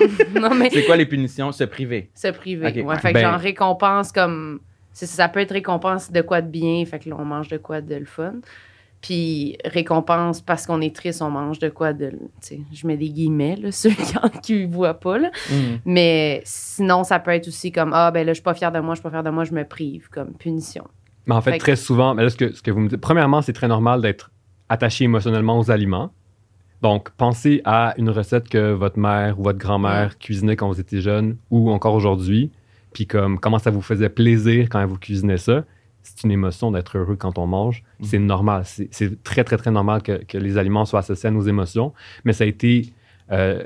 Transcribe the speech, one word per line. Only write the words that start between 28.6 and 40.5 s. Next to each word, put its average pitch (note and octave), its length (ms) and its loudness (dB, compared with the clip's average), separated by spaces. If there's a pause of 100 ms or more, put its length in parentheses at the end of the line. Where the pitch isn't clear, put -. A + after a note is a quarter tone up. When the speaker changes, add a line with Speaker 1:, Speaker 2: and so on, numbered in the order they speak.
Speaker 3:
votre G2 260 0
mère G#2 400 2
ou G2 60 -4
votre G2 140 0
grand-mère G2+ 520 0
Speaker 1:
Ouais. - 80 -14
Speaker 3:
cuisinait G#2+ 380 -2
quand G#2 120 -2
vous F#2+ 120 -4
étiez F#2+ 200 -6
jeune G#2+ 360 0 (140)
ou A2+ 200 4
encore G#2+ 240 2
aujourd'hui, G2+ 560 2 (440)
puis G#2+ 120 -6
comme, G2 320 0
comment G#2+ 200 0
ça A2 120 0
vous G2+ 120 -2
faisait G#2+ 260 0
plaisir A#2 600 4
quand A2 120 -2
elle G2 60 0
vous F#2+ 120 -6
cuisinait G2 400 -2
ça. C3 260 0 (380)
C'est - 220 -10
une G#2+ 60 2
émotion G2 400 -2
d'être F2+ 260 -4
heureux F#2+ 200 -2
quand F#2+ 200 -6
on F2 100 -2
mange. G#2 360 -2 (180)
Speaker 2:
Mhm. G#2 60 -10
Speaker 3:
C'est G#2 120 0
normal. G2+ 460 2
C'est, - 280 -10
c'est G#2 300 -6
très, - 220 0
très, G#2+ 140 0
très A#2+ 140 -2
normal G#2+ 300 2
que, G2 220 -4
que G2 140 -8
les G2 180 -2